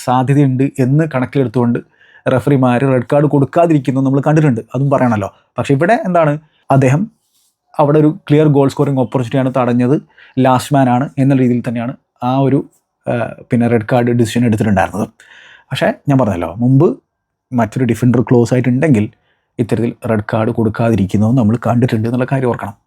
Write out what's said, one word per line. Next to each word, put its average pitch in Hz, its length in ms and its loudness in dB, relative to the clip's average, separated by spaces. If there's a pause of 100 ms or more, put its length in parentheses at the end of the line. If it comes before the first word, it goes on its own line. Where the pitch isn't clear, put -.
സാധ്യതയുണ്ട് 131 600 0 (220)
എന്ന് 143 180 2 (100)
കണക്കിലെടുത്തുകൊണ്ട് 123 640 -2 (540)
റഫറിമാർ 127 480 2 (100)
റെഡ് 123 200 -2
കാർഡ് 147 220 2
കൊടുക്കാതിരിക്കുന്നത് 143 760 0
നമ്മൾ 135 200 0
കണ്ടിട്ടുണ്ട്, 151 340 2 (120)
അതും 139 200 -2
പറയണമല്ലോ. 117 360 0 (280)
പക്ഷേ 123 200 -2
ഇവിടെ 180 180 2 (120)
എന്താണ്, 165 260 2 (420)
അദ്ദേഹം 135 260 2 (800)
അവിടെ 147 200 2
ഒരു 151 80 4 (180)
ക്ലിയർ 151 280 4
ഗോൾ 139 180 4
സ്കോറിംഗ് 139 300 -2
ഓപ്പർച്യൂണിറ്റിയാണ് 127 540 -4
തടഞ്ഞത്, 123 380 0 (500)
ലാസ്റ്റ് 127 300 0
മാൻ 135 200 2
ആണ് 127 100 0 (180)
എന്ന 139 180 2
രീതിയിൽ 120 260 0
തന്നെയാണ് 120 260 -6 (360)
ആ - 20 -2 (140)
ഒരു, 135 140 2 (520)
ആ, - 20 -2 (360)
പിന്നെ 120 240 0
റെഡ് 107 180 -2
കാർഡ് 120 300 0
ഡിസിഷൻ 120 280 0
എടുത്തിട്ടുണ്ടായിരുന്നത്. 107 580 0 (640)
പക്ഷേ 170 200 -2 (200)
ഞാൻ 135 140 4
പറഞ്ഞല്ലോ, 85 280 -4 (120)
മുമ്പ് 135 240 4 (720)
മറ്റൊരു 117 320 -2
ഡിഫൻഡർ 120 380 2
ക്ലോസ് 120 260 2
ആയിട്ടുണ്ടെങ്കിൽ 123 520 0 (540)
ഇത്തരത്തിൽ 113 300 -2 (180)
റെഡ് 107 200 -2
കാർഡ് 113 280 -2
കൊടുക്കാതിരിക്കുന്നത് 110 800 0
നമ്മൾ 110 160 2 (100)
കണ്ടിട്ടുണ്ട് 113 440 0
എന്നുള്ള 123 200 -2
കാര്യം 131 220 -2
ഓർക്കണം. - 240 -8 (120)